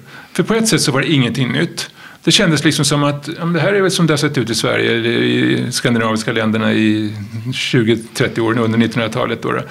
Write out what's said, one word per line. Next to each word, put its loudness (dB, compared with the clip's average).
För 0
på 0
ett 0
sätt 2
så 0
var 2
det 0
ingenting 2
nytt. -4
Det 2
kändes, 2
liksom, 2
som 0
att, -2
ja, -8
men -2
det 0
här 0
är 2
väl 2
som 2
det 4
har 0
sett 0
ut 0
i -2
Sverige 0
eller 0
i 0
skandinaviska 0
länderna 0
i 0
tjugo, 0
trettio -2
år 0
under 0
nittonhundratalet 0
då, -4
då. -2